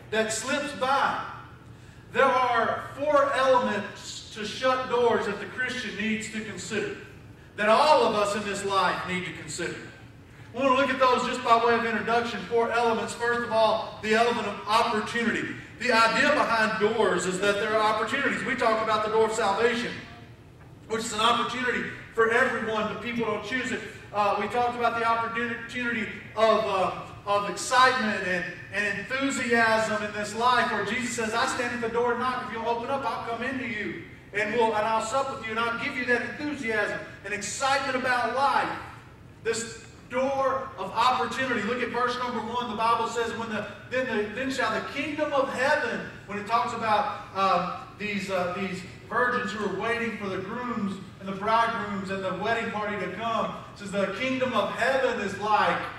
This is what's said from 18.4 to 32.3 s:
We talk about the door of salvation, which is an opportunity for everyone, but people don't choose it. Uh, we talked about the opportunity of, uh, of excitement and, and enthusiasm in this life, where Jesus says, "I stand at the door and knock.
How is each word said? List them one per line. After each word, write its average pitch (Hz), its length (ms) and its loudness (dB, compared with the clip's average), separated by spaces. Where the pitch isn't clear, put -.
We 254 100 -2
talk 226 260 2
about 220 220 0
the 214 80 -2
door 220 140 4
of 214 80 0
salvation, 226 580 0
which 220 140 -4
is - 100 -6
an 214 80 -6
opportunity 240 720 0
for 226 180 4
everyone, 220 640 2
but - 100 -8
people 233 220 -2
don't 208 180 -2
choose 240 300 -4
it. - 80 -4
Uh, 202 260 2
we 208 80 -2
talked 240 300 0
about 233 200 2
the 226 80 0
opportunity 233 1040 -2
of, 220 260 6
uh, 180 380 0
of 202 240 2
excitement 214 760 4
and, 180 200 -2
and 202 280 -2
enthusiasm 233 1040 2
in 208 100 -6
this 208 220 -6
life, 233 360 4
where 208 140 0
Jesus 240 280 -2
says, 220 200 -2
"I 247 140 2
stand 240 280 -2
at 233 60 -4
the 233 120 -2
door 240 180 2
and 226 100 0
knock. 254 260 -2